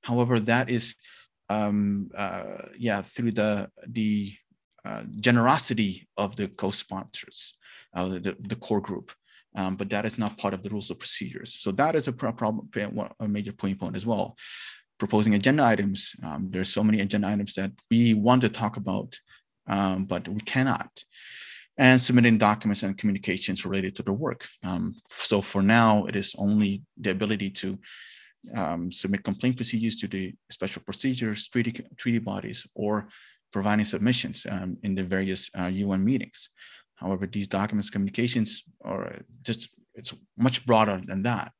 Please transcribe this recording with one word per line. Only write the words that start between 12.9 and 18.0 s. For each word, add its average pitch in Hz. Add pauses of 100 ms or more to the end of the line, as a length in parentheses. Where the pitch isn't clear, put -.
a 110
major 104
point, 98
point 90
as 95
well. 107 (600)
Proposing 107
agenda 135
items. 101
Um, 80
there's 92
so 107
many 107
agenda 101
items 101
that 98 (180)
we 117